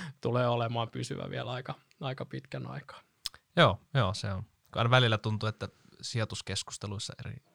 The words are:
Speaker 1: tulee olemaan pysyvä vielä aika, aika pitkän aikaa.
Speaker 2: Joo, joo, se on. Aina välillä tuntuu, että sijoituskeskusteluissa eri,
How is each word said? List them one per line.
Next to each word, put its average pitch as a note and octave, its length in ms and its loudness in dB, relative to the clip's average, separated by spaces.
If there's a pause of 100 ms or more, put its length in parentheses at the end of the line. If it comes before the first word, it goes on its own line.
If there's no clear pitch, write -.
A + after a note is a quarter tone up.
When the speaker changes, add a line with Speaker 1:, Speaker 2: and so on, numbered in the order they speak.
(220)
Speaker 1:
tulee B2 260 4
olemaan A#2 420 2
pysyvä - 400 -6
vielä B2 220 -6
aika, B2+ 220 -8 (280)
aika C3+ 240 -6
pitkän C3 420 -10
aikaa. - 340 -12 (540)
Speaker 2:
Joo, C3+ 240 6 (140)
joo, G#2 200 4
se - 180 -6
on. F#2+ 120 -6 (320)
Aina A#2 140 4
välillä A#2+ 280 6
tuntuu, G#2+ 320 -2
että G2+ 200 -6 (320)
sijoituskeskusteluissa - 1120 -6 (120)
eri, A2 100 -8 (200)